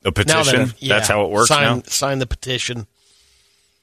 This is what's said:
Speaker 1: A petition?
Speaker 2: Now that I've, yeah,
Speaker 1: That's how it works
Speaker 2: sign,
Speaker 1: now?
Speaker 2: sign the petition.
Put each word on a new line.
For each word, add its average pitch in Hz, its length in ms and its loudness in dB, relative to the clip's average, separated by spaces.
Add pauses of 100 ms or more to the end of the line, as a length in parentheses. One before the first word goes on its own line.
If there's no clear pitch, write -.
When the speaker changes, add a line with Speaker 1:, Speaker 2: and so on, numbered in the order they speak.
Speaker 1:
A - 80 0
petition? 160 240 2
Speaker 2:
Now 160 80 2
that 135 100 2
I've, 127 240 0
yeah, 131 160 -2
Speaker 1:
That's 107 140 0
how 104 160 2
it 80 60 -2
works 107 180 2
Speaker 2:
sign, 143 300 2
Speaker 1:
now? 123 80 -8
Speaker 2:
sign 135 340 -4
the 127 60 -2
petition. 120 600 -8 (960)